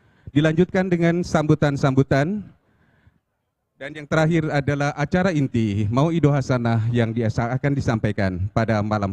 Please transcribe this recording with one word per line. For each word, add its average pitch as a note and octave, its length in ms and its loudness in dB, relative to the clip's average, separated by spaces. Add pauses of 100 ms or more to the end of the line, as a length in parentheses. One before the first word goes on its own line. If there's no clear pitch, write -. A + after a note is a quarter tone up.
(280)
dilanjutkan D#3+ 560 2
dengan F3 400 0
sambutan-sambutan, D3 1200 0 (1400)
dan C#3 160 -12
yang D3+ 80 -12
terakhir D#3 480 0
adalah C#3+ 400 -2
acara F3+ 400 0
inti A2+ 560 0
Mau'idoh D3 400 2
Hasanah A#2+ 640 0
yang A2+ 240 0
diasa-, A#2 400 -2
akan C#3+ 160 -2
disampaikan G#2 800 -2
pada G#2+ 320 0
malam G#2 280 -2